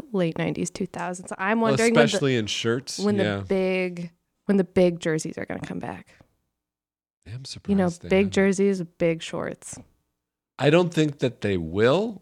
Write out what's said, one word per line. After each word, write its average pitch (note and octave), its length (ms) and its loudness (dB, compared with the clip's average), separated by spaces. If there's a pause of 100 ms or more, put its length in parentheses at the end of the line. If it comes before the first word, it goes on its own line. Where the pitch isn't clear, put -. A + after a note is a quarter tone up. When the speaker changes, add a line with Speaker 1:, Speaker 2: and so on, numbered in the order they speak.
(120)
Speaker 1:
late F3+ 260 -2
nineties, E3 320 -4
two - 160 -8
thousands. F3+ 540 -10
I'm G#3 200 0
Speaker 2:
Well, A3+ 120 2
Speaker 1:
wondering A3+ 240 2
when A#3 60 8
the, A#3 40 6
Speaker 2:
especially D#3+ 300 2
in A2 100 2
shirts. A#2 540 -2
Speaker 1:
when G3+ 180 0
the G3 60 2
Speaker 2:
Yeah. G2+ 240 0
Speaker 1:
big, F#3 640 -2 (340)
when G3+ 120 2
the F#3+ 60 4
big F3+ 360 2
jerseys D#3+ 400 -4
are - 60 -8
gonna F#2 160 -8
come - 180 -10
back. - 400 -12 (1040)
Speaker 2:
Yeah, F#2 80 -14
I'm B2+ 80 -12 (260)
Speaker 1:
You G3+ 80 2
know, F#3 140 2
Speaker 2:
surprised E3+ 140 -8
they F3 60 -12
Speaker 1:
big F#3 160 4
Speaker 2:
haven't. F#3+ 80 -4
Speaker 1:
jerseys, G3 500 2 (160)
big E3 240 0
shorts. - 560 -10 (800)
Speaker 2:
I C3+ 100 2
don't E3+ 240 4
think D#3 240 0
that B2+ 240 -4
they G2+ 160 0
will, A#2+ 640 2